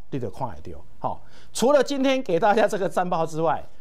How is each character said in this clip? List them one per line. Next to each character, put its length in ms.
你 100
就 100
看 200
得 220
到。 80
好， 220
除 180
了 120
今 200
天 200
给 160
大 140
家 140
这 100
个 120
战 180
报 180
之 160
外， 220